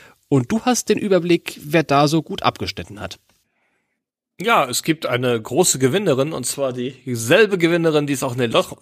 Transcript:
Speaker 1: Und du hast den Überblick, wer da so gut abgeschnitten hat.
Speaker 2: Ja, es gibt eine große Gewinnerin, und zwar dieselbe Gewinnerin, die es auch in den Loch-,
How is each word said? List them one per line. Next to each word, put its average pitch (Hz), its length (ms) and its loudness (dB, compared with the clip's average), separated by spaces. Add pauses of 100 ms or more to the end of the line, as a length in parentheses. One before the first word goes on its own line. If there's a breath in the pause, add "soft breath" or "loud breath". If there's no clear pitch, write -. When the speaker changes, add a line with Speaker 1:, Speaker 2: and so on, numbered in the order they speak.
(300 loud breath)
Speaker 1:
Und 131 220 2
du 220 100 0
hast - 280 0
den 208 80 2
Überblick, 175 640 0
wer 156 200 0
da 143 240 4
so 156 140 0
gut - 220 -10
abgeschnitten 98 560 -6
hat. 95 180 -14 (1200)
Speaker 2:
Ja, 185 300 2
es - 140 -4
gibt 156 240 -2
eine 123 340 0
große 147 380 0
Gewinnerin, 143 520 0
und 139 140 -8
zwar 135 260 -4
dieselbe 127 840 0
Gewinnerin, 165 480 2
die 143 80 -2
es 131 80 -4
auch 131 120 -4
in 123 60 -6
den 120 120 0
Loch-, 165 300 -2